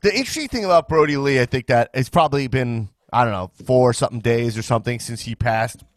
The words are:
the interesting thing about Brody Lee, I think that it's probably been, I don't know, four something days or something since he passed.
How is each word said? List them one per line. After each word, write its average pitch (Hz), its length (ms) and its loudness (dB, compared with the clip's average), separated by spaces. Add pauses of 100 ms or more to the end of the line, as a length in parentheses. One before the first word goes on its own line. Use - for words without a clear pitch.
the 202 140 0
interesting 269 320 -4
thing 233 160 -4
about 175 240 4
Brody 151 300 2
Lee, 139 240 2
I 120 40 2
think 127 220 -4
that 120 260 4
it's 131 140 -2
probably 143 400 2
been, 117 400 -2 (240)
I 123 140 4
don't 113 80 -2
know, 92 180 -6 (140)
four 127 260 4
something 120 300 -4
days 117 360 -2
or 113 40 -6
something 117 400 -4
since 117 220 -12
he 117 120 -10
passed. 113 480 -4 (140)